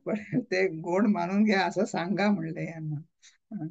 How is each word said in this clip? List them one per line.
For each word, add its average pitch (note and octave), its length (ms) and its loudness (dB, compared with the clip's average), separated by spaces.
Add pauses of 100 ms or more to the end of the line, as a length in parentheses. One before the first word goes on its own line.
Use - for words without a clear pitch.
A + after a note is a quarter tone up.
पडेल G#3+ 360 -2
ते F#3 260 0
गोड F3 400 0
मानून F#3+ 360 2
घ्या G3 180 4
असं F3+ 240 0
सांगा," F#3+ 460 0
म्हणले D#3+ 340 -2
यांना. D#3 360 -6 (680)